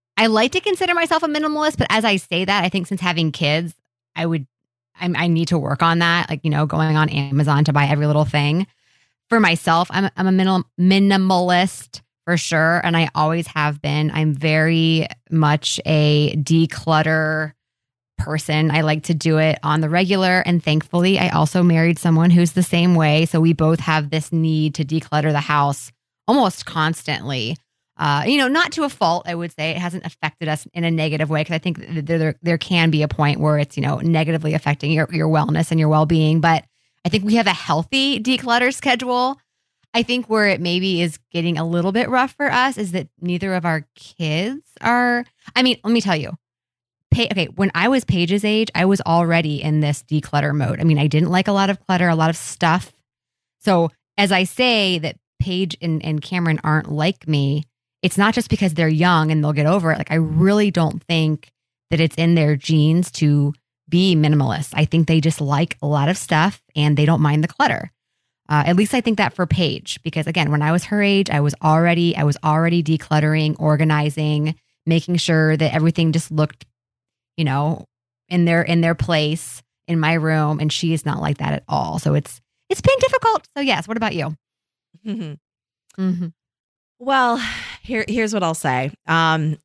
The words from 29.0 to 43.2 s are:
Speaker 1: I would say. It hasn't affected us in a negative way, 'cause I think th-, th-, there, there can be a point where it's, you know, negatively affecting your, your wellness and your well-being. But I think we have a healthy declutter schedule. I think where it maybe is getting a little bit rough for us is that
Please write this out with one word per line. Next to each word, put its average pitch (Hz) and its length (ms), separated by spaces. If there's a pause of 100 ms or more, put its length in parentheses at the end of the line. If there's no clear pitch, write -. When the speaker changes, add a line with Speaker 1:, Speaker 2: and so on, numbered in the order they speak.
Speaker 1:
I 175 80
would 170 180
say. 156 180
It 170 80
hasn't 175 260
affected 156 440
us 156 260
in 170 100
a 165 60
negative 156 400
way, 156 120
'cause 165 120
I 160 40
think 165 200
th-, 156 260
th-, - 0
there, 160 380
there 165 160
can 165 320
be 151 100
a 151 80
point 143 320
where 151 180
it's, 143 160
you 143 80
know, 139 180
negatively 160 520
affecting 147 400
your, 156 180
your 156 180
wellness 156 420
and 160 100
your 156 80
well-being. 156 540
But 165 240 (400)
I - 20
think 196 160
we 214 120
have 226 100
a 185 80
healthy 269 640
declutter 247 540
schedule. 247 640 (560)
I 240 80
think 247 260
where 214 180
it 190 140
maybe 180 400
is 170 180 (140)
getting 170 240
a 160 80
little 175 260
bit 220 200
rough 254 240
for 285 180
us 254 240
is 196 160
that 165 160 (140)